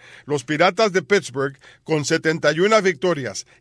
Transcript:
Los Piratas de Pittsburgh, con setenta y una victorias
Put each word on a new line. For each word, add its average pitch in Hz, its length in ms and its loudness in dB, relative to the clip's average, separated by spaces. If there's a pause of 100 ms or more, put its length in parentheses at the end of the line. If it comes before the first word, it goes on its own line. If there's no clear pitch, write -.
(260)
Los 143 180 -4
Piratas 185 480 2
de 175 120 -2
Pittsburgh, 139 520 -2 (280)
con 151 200 -2
setenta 160 480 0
y 156 100 0
una 214 200 4
victorias 151 640 -2 (160)